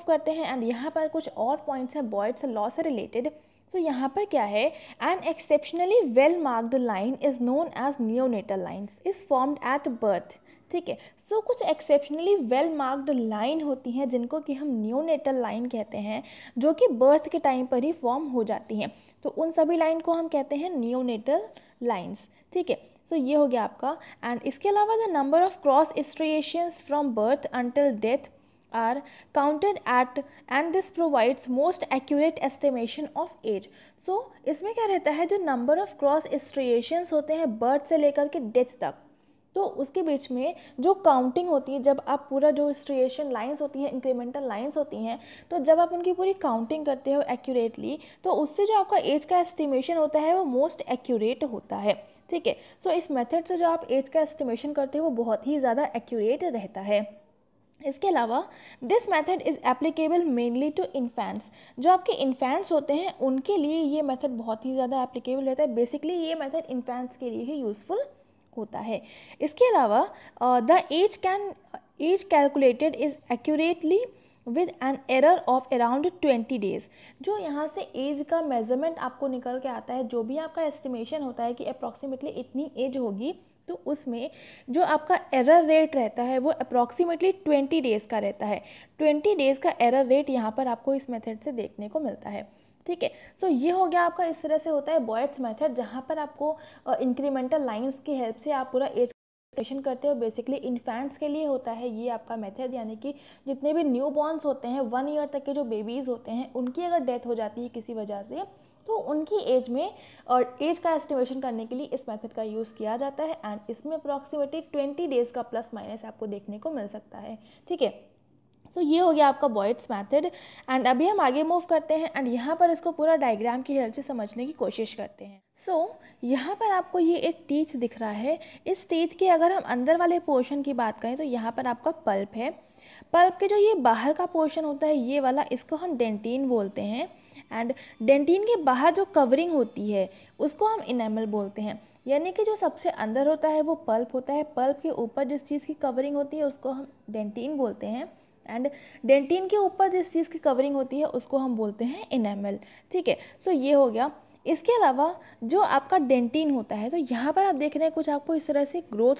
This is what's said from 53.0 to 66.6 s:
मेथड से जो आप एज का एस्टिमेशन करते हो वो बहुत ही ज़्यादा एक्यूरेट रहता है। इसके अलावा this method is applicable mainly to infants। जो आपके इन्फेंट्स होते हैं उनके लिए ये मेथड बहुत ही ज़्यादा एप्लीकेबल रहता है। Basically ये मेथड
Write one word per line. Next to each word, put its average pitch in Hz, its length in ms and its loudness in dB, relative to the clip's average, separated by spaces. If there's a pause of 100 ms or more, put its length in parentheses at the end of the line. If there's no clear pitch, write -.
मेथड 285 340 -2
से 359 120 -2
जो 339 120 4
आप 330 220 -2
एज 269 180 0
का 320 120 2
एस्टिमेशन 294 520 -4
करते 277 240 -2
हो 311 60 -2
वो 330 60 0
बहुत 226 380 -2
ही 294 120 0
ज़्यादा 262 360 2
एक्यूरेट 233 480 -2
रहता 214 380 -6
है। 208 400 -2 (640)
इसके 277 220 -4
अलावा 269 400 2 (380)
this 427 240 2
method 330 320 0
is 285 160 -2 (180)
applicable 320 500 0
mainly 247 540 0
to 370 60 0
infants। 220 580 -6 (360)
जो 311 120 6
आपके 370 220 2
इन्फेंट्स 269 580 -2
होते 294 220 2
हैं 339 260 -4
उनके 269 380 0
लिए 311 240 0
ये 302 200 0
मेथड 277 280 -2
बहुत 226 360 -6
ही 262 80 -4
ज़्यादा 262 300 0
एप्लीकेबल 254 400 -4
रहता 269 200 0
है। 294 60 2
Basically 240 420 -2
ये 330 240 -4
मेथड 311 340 -6